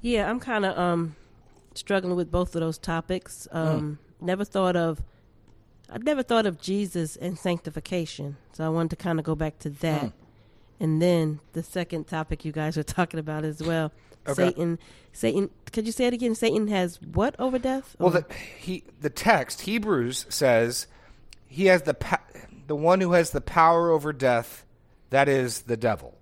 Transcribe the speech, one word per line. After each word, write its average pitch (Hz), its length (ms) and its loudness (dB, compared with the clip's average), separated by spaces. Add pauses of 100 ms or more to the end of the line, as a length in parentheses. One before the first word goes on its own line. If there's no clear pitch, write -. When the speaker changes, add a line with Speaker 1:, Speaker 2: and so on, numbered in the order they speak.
Speaker 1:
Yeah, 226 280 0
I'm 240 120 -2
kinda, 214 400 0
um, 170 360 0 (580)
struggling 185 420 -2
with 170 140 -2
both 175 240 0
of 170 60 -2
those 160 180 -2
topics. - 720 -6
Speaker 2:
Mm. - 40 -6
Speaker 1:
Um, 151 420 0 (220)
never 185 240 -2
thought 185 320 0
of, 165 260 0 (880)
I've 214 140 -10
never 285 180 0
thought 233 240 2
of 175 140 -2
Jesus 180 560 -4
and 170 220 -8
sanctification, 156 1000 -6 (160)
so 160 120 -6
I 160 40 0
wanted 165 220 0
to 170 60 -4
kinda 165 260 -2
go 160 120 -2
back 156 260 -4
to 151 100 -6
that. 151 360 -2
Speaker 2:
Mm. - 60 -8 (680)
Speaker 1:
And 160 220 2
then 160 380 2 (120)
the 165 100 -6
second 170 460 -6
topic 160 360 -6
you 156 80 -6
guys 156 240 -2
were 156 60 -2
<laughs> - 0 -
talking 165 380 -4
about 151 240 -6
as 156 180 -6
well, 160 300 0 (340)
Speaker 2:
Okay. 139 80 -2 (160)
Speaker 1:
Satan. 170 280 -2 (340)
Satan, 196 380 0 (220)
could 220 120 -2
you 226 80 -4
say 247 140 0
it 247 80 0
again? 233 220 0
Satan 220 320 0
has 185 340 -2
what 202 380 -2
over 254 180 -2
death? 262 400 -4
Speaker 2:
Well, 180 100 4
Speaker 1:
Or 175 120 4
Speaker 2:
the, - 140 -14 (240)
he, - 260 -8 (160)
the 147 100 -2
text, - 520 0
Hebrews 190 680 -2
says, 120 580 2 (640)
he 160 180 0
has 180 160 8
the 147 120 0
pa-, - 280 -2 (460)
the 151 80 -2
one 170 240 6
who 175 120 2
has 170 200 4
the 143 80 0
power 170 500 4
over 151 220 2
death, 123 520 0 (460)
that 139 180 6
is 131 340 0
the 117 140 -2
devil. 110 460 -2